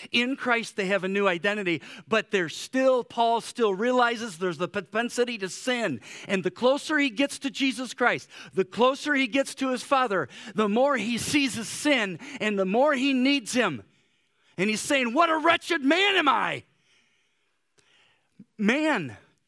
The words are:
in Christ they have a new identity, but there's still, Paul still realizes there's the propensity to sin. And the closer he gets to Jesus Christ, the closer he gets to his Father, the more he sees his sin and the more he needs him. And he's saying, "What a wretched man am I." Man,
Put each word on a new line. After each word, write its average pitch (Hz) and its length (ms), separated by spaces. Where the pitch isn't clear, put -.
in 247 260
Christ 233 400
they 196 100
have 190 180
a 190 40
new 202 180
identity, 185 540
but 220 240
there's 180 260
still, 262 480
Paul 233 360
still 220 320
realizes 233 680
there's 175 200
the 170 100
propensity 233 680
to 190 100
sin. 220 520
And 190 160
the 180 80
closer 277 480
he 285 100
gets 240 320
to 269 100
Jesus 254 440
Christ, 208 340
the 185 120
closer 269 500
he 269 120
gets 269 300
to 269 140
his 254 120
Father, 202 460
the 214 140
more 262 280
he 226 220
sees 277 360
his 208 140
sin 220 500
and 208 180
the 190 80
more 254 280
he 269 180
needs 262 400
him. 185 300
And 202 120
he's 302 120
saying, 254 340
"What 330 160
a 320 80
wretched 330 440
man 381 340
am 311 120
I." 185 360
Man, 220 560